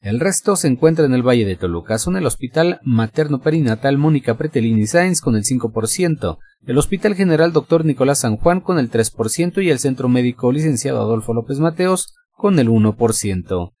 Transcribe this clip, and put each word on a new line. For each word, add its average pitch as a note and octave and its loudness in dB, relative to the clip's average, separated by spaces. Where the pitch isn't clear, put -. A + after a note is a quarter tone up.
El - -4
resto F#3+ 0
se E3+ 0
encuentra D#3 2
en C3 2
el B2 0
Valle B2 2
de F#2+ -2
Toluca. F2 -4
Son F3+ -4
el F3 -2
Hospital D#3+ -2
Materno B2+ 0
Perinatal C#3 0
Mónica D3 0
Pretelini A2+ 0
Sáenz F3 0
con B2 0
el G#2 -2
cinco A#2+ -2
por A2+ -4
ciento, D#3 -2
el C3 0
Hospital G3 0
General E3+ 2
Doctor D#3+ 2
Nicolás C#3 2
San A2 0
Juan F3 2
con F3+ -2
el B2 0
tres A2+ 0
por A2+ -4
ciento F3 -2
y F3 2
el C3 0
Centro C3 -2
Médico B2 0
Licenciado C#3 -2
Adolfo A2+ -2
López A#2+ -4
Mateos F3+ -2
con G3 2
el A#2 4
uno A2 4
por A2+ 0
ciento. F2+ -6